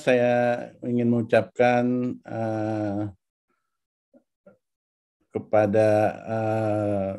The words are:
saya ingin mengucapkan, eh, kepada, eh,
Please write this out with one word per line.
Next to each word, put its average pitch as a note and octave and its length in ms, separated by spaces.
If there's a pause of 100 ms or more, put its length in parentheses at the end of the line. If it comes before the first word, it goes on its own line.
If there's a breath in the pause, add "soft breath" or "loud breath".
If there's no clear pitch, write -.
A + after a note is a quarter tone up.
saya A#2+ 640 (160)
ingin A#2+ 320
mengucapkan, B2 1120
eh, G#2+ 880 (2250)
kepada, G#2+ 600 (360)
eh, G#2+ 960